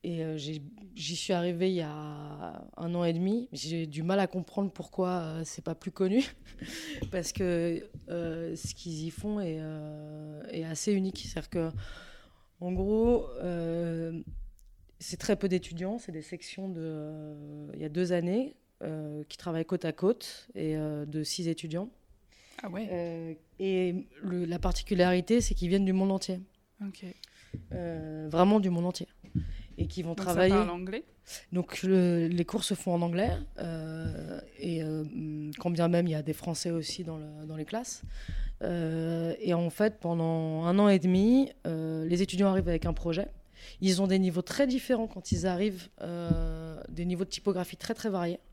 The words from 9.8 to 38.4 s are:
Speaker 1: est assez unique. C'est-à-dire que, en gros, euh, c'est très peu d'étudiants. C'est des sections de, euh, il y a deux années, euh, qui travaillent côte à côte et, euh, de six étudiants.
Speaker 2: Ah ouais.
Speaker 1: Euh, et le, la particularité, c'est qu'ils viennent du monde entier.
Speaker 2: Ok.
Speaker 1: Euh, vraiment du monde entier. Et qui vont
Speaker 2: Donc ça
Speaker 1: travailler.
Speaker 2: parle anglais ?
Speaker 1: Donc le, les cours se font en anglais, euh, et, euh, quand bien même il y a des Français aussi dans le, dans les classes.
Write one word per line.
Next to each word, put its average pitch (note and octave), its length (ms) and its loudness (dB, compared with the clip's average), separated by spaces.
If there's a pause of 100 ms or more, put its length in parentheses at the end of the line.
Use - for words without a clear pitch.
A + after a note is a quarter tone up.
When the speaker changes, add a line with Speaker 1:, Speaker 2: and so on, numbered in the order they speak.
Speaker 1:
est E3 120 -4
assez E3 280 -2
unique. F#3+ 260 0
C'est-à-dire - 320 -8
que, E3 200 0 (880)
en F3+ 100 -4
gros, A3 560 4 (160)
euh, E3 800 -2 (760)
c'est - 180 -8
très - 160 2
peu G3 140 0
d'étudiants. F3+ 500 -2
C'est F#3+ 140 -12
des D#3 100 -8
sections F#3 460 -10
de, E3+ 120 -6
euh, D3+ 960 -8
il D3 60 -10
y D#3 40 -4
a D#3 40 -4
deux F3 240 0
années, F#3 420 2 (300)
euh, D3+ 440 -6
qui - 80 -14
travaillent E3 300 -2
côte F3+ 180 -2
à D#3+ 80 0
côte - 640 0
et, D#3 220 -2
euh, D3+ 300 -2
de D3+ 180 -4
six E3 240 -2
étudiants. E3+ 420 -4 (720)
Speaker 2:
Ah G3+ 60 -8
ouais. G3+ 220 -6
Speaker 1:
Euh, E3+ 440 -4 (240)
et F#3 480 2 (160)
le, F3+ 220 0
la E3+ 140 -2
particularité, F3+ 840 4
c'est - 140 2
qu'ils F3+ 140 2
viennent G3 160 4
du F#3+ 80 4
monde F#3+ 200 4
entier. F#3+ 280 -2 (460)
Speaker 2:
Ok. G3 180 -12 (680)
Speaker 1:
Euh, D#3+ 580 -6
vraiment F#3+ 300 8
du F#3+ 100 2
monde E3+ 160 2
entier. F3+ 220 -4 (680)
Et - 80 2
qui - 160 -4
vont E3 80 -4
Speaker 2:
Donc E3 80 -4
ça F#3+ 60 -4
Speaker 1:
travailler. F3+ 280 6
Speaker 2:
parle G3+ 180 6
anglais ? F#3 340 -6 (480)
Speaker 1:
Donc - 300 -2
le, F3 440 6
les F3 180 2
cours G3+ 200 -2
se G3+ 100 0
font F3+ 180 -2
en F3 100 2
anglais, F3 280 2 (300)
euh, D#3+ 800 -6 (180)
et, E3 240 -2
euh, D#3 220 -2 (540)
quand F3 120 0
bien E3+ 180 4
même F3 180 6
il E3+ 40 2
y D#3 60 0
a D3+ 60 -2
des D3+ 100 -2
Français E3+ 380 -4
aussi E3 340 -4
dans D#3+ 140 -6
le, D3+ 280 -12
dans D#3 100 -8
les D#3 80 -4
classes. - 380 -6 (600)